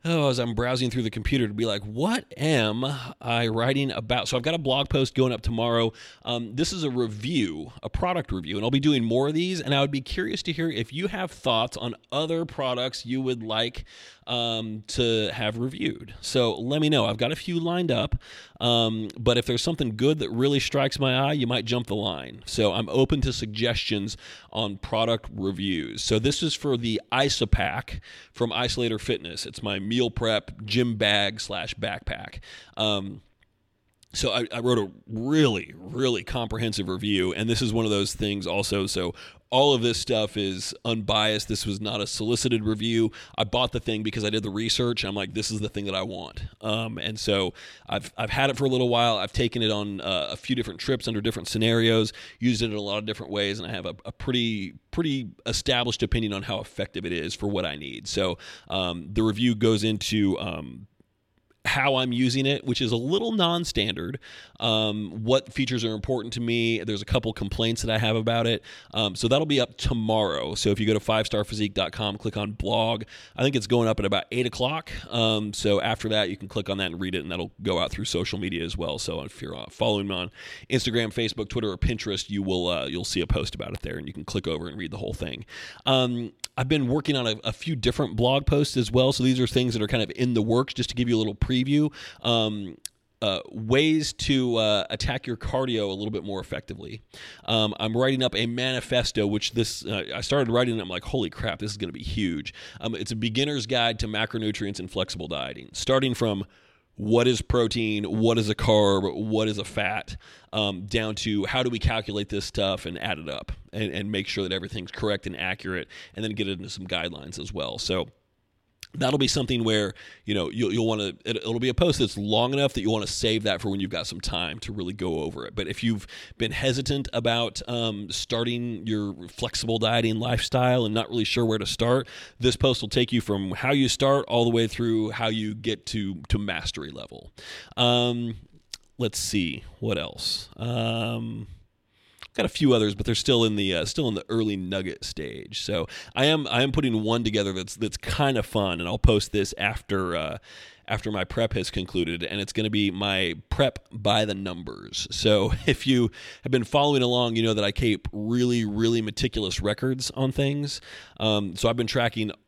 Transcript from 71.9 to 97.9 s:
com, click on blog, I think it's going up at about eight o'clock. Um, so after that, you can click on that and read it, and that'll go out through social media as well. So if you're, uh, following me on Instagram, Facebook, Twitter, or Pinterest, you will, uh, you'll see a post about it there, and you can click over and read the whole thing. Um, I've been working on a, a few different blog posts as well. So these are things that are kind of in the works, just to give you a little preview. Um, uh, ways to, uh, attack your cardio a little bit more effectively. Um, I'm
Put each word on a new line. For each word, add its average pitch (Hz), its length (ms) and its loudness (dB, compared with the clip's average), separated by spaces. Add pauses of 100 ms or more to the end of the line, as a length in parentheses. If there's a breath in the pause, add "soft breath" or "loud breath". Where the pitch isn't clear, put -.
com, 104 240 -4
click 107 220 -4
on 104 140 -4
blog, 110 520 0 (320 loud breath)
I - 60 0
think 135 120 4
it's 110 120 2
going 117 200 4
up 110 140 2
at 101 60 0
about 98 260 0
eight 123 140 0
o'clock. 135 440 -4 (200)
Um, 110 420 2
so 101 280 2
after 110 280 -2
that, 107 220 2
you 98 80 -6
can 95 100 -12
click 98 220 -4
on 98 80 0
that 95 80 0
and 85 140 -6
read 92 140 -2
it, 90 60 0
and 76 100 -8
that'll 87 220 -6 (100)
go 95 160 2
out 87 120 2
through 107 160 -6
social 92 320 -2
media 90 260 -2
as - 120 -6
well. 78 220 -4
So 80 260 -4
if - 180 -14
you're, 69 140 -8
uh, 62 120 -12
following 104 400 0
me 98 60 -2
on 90 160 -4 (400 loud breath)
Instagram, 117 420 0
Facebook, 110 380 -4
Twitter, 107 200 -2
or 90 60 -6
Pinterest, 107 540 -2
you 101 120 -2
will, 90 260 0
uh, 76 180 -2
you'll 80 180 -4
see - 160 0
a 78 60 2
post - 280 0
about - 200 -8
it - 80 -10
there, 82 160 -6
and 73 80 -10
you - 80 -12
can 78 100 -10
click 90 240 -4
over 82 200 -4
and 76 100 -10
read 85 120 -8
the 95 60 -10
whole 87 180 -6
thing. 69 300 -8 (400 loud breath)
Um, 123 480 2 (240)
I've 131 120 0
been 143 200 2
working 147 260 2
on 127 120 0
a, 110 180 0
a 110 80 -2
few 160 240 -4
different 117 400 0
blog 127 280 4
posts 143 320 4
as 117 140 2
well. 131 220 6
So 131 100 0
these 127 160 6
are 127 80 4
things 123 280 2
that 110 80 0
are 104 40 0
kind 117 160 0
of 101 140 -4
in 123 180 2
the 110 80 4
works, 117 320 2
just 123 140 -2
to - 80 -6
give 120 120 2
you 120 80 4
a - 20 4
little 104 180 0
preview. 127 220 2 (640 loud breath)
Um, 107 560 0 (440)
uh, 98 180 0 (100)
ways 139 640 4
to, 127 440 2
uh, 107 340 4
attack 123 360 -2
your 120 100 -4
cardio 117 520 0
a 95 40 -2
little 104 180 -4
bit 95 140 -4
more 98 160 -4
effectively. - 600 -10 (440 loud breath)
Um, 110 320 2
I'm 110 180 0